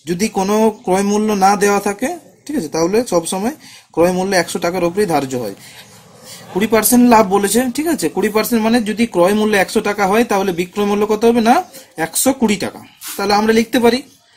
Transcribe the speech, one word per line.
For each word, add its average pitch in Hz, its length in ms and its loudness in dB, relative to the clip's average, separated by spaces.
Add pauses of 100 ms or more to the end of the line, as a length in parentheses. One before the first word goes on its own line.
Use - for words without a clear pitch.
যদি 180 180 -2 (120)
কোনো 196 180 -2 (280)
ক্রয় 190 260 0
মূল্য 214 180 0 (160)
না 196 60 6 (120)
দেওয়া 202 260 2
থাকে, 202 200 -4 (360)
ঠিক 294 140 -10
আছে, 160 160 -6
তাহলে 170 240 0 (140)
সবসময় 190 420 -2 (400)
ক্রয় 175 240 2
মূল্য 185 140 -2 (100)
একশো 170 220 -6
টাকার 180 240 -2
ওপরেই 196 260 -2
ধার্য 139 180 -2 (100)
হয়। 98 140 -10 (960)
কুড়ি 202 220 0
পার্সেন্ট 233 300 4 (100)
লাভ 220 100 6 (120)
বলেছে, 202 240 0 (160)
ঠিক 302 180 -4
আছে, 175 200 -4
কুড়ি 202 200 -2
পার্সেন্ট 220 320 0
মানে 233 120 2 (120)
যদি 214 140 0 (100)
ক্রয় 185 260 4
মূল্য 214 120 2 (120)
একশো - 240 -2
টাকা 202 220 -2
হয়, 226 200 2
তাহলে 196 200 0 (100)
বিক্রয় 202 300 -4
মূল্য 208 120 0 (100)
কত 208 160 -2
হবে 233 200 2
না? 240 60 6 (500)
একশো - 260 -2 (100)
কুড়ি 208 240 0
টাকা। - 160 -10 (360)
তাহলে 202 240 -2
আমরা 220 180 2
লিখতে 240 260 0
পারি 233 140 4 (380)